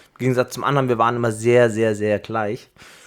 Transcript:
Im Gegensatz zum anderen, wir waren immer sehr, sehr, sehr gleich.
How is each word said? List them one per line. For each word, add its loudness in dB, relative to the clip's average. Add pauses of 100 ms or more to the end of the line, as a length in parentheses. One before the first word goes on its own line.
(140)
Im -20
Gegensatz -2
zum -8
anderen, 0
wir 0
waren 2
immer -2
sehr, 4
sehr, 0
sehr 0
gleich. -6 (380)